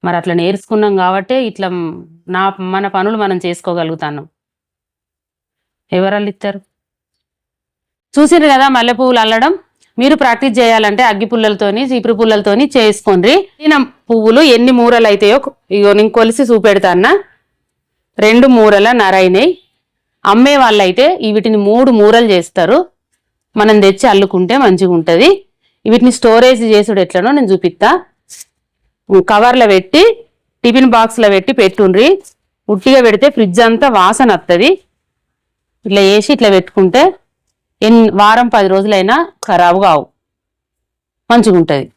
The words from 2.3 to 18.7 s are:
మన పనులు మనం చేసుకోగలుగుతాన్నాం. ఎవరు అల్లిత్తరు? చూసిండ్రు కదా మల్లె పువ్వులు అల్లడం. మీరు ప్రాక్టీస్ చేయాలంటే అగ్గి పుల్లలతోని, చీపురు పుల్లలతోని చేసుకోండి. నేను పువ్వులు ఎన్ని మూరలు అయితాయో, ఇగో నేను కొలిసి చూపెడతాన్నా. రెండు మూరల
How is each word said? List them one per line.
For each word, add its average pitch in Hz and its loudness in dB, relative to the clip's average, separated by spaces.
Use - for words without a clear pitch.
మన 190 -6
పనులు 196 -4
మనం 190 -4
చేసుకోగలుగుతాన్నాం. 160 -10
ఎవరు 190 -2
అల్లిత్తరు? 202 -8
చూసిండ్రు 302 2
కదా 269 2
మల్లె 247 0
పువ్వులు 254 0
అల్లడం. 226 -2
మీరు 277 2
ప్రాక్టీస్ 247 -2
చేయాలంటే 226 0
అగ్గి 220 -2
పుల్లలతోని, 214 -4
చీపురు 240 -4
పుల్లలతోని 220 -2
చేసుకోండి. 208 0
నేను 294 0
పువ్వులు 226 2
ఎన్ని 254 2
మూరలు 240 2
అయితాయో, 208 2
ఇగో 202 2
నేను 208 2
కొలిసి 226 0
చూపెడతాన్నా. 208 0
రెండు 226 2
మూరల 214 4